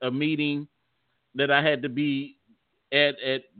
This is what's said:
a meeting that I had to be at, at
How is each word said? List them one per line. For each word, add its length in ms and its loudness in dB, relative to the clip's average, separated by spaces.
a 80 -2
meeting 580 -2
that 160 2
I 120 4
had 200 2
to 60 -4
be 480 -2
at, 280 2
at 240 -4